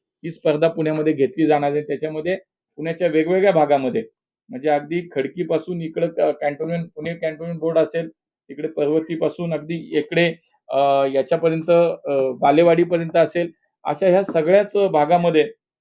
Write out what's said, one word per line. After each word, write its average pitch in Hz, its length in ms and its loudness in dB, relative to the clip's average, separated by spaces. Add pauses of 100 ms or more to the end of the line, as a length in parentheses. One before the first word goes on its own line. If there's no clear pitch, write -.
(240)
ही 165 60 -10
स्पर्धा 160 380 0
पुण्यामध्ये 156 460 -2
घेतली 139 320 0
जाणार 143 260 2
आहे. 147 100 -2
त्याच्यामध्ये 156 560 -6 (380)
पुण्याच्या 165 320 -4
वेगवेगळ्या 175 440 2
भागामध्ये 139 520 2 (460)
म्हणजे 131 200 -4
अगदी 151 420 -2
खडकीपासून 165 680 -4
इकडं 165 260 -4
क-, 165 120 -8
कॅन्टोन्मेंट, 160 760 -2
पुणे 156 180 -8
कॅन्टोन्मेंट 165 460 -8
बोर्ड 160 180 -2
असेल, 160 320 -2 (400)
तिकडे 147 180 -8
पर्वतीपासून 160 840 -2
अगदी 156 440 -6
इकडे, 165 380 0 (340)
अ, 139 440 2
याच्यापर्यंत, 160 560 -2 (360)
अ, 135 260 0
बालेवाडीपर्यंत 170 840 2
असेल, 170 360 2 (320)
अशा 151 240 -2
ह्या 185 160 4
सगळ्याच 196 540 2 (140)
भागामध्ये 156 600 4 (300)